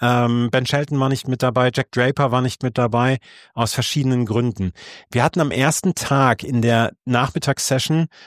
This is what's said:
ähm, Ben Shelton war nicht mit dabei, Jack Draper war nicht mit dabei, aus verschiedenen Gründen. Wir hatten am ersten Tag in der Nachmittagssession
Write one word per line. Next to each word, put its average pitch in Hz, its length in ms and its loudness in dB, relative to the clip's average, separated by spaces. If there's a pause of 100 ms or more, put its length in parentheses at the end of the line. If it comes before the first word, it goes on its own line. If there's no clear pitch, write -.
ähm, 120 500 2
Ben 127 140 0
Shelton 143 340 -2
war 135 120 0
nicht 131 180 -4
mit 127 140 -2
dabei, 127 300 2
Jack - 200 -4
Draper 123 400 0
war 127 80 2
nicht 127 220 -4
mit 123 160 -2
dabei, 120 400 2 (340)
aus 117 220 -2
verschiedenen 127 500 0
Gründen. 107 480 -2 (400)
Wir 120 100 2
hatten 160 180 0
am 147 100 2
ersten 156 440 0
Tag 135 480 2
in 120 200 0
der 117 300 2 (120)
Nachmittagssession 139 1000 0 (200)